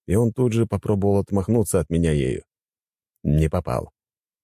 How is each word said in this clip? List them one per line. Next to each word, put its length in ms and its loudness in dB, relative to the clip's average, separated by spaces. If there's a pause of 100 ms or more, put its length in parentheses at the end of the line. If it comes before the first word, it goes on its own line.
и 80 0
он 180 2
тут 200 0
же 140 0
попробовал 520 0
отмахнуться 640 0
от 100 -6
меня 220 2
ею. 320 -2 (800)
Не 240 2
попал. 420 -4 (540)